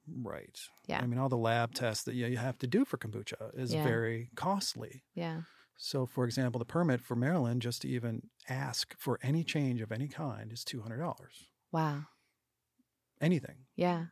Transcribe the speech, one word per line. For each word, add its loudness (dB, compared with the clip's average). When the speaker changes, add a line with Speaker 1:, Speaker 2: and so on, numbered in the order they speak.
Speaker 1:
Right. -8
Speaker 2:
Yeah. 0
Speaker 1:
I 2
mean, 2
all 2
the 4
lab 4
tests 0
that -4
you, 0
you 0
have -2
to -2
do 4
for -2
kombucha -8
is -2
Speaker 2:
Yeah. 2
Speaker 1:
very 2
costly. -2
Speaker 2:
Yeah. -4
Speaker 1:
So, 0
for 0
example, 2
the 0
permit 4
for -2
Maryland, 4
just -2
to -4
even -2
ask -4
for 2
any 2
change 0
of -6
any -2
kind, -6
is -10
two -6
hundred -6
dollars. -8
Speaker 2:
Wow. 0
Speaker 1:
Anything 2
Speaker 2:
Yeah. 2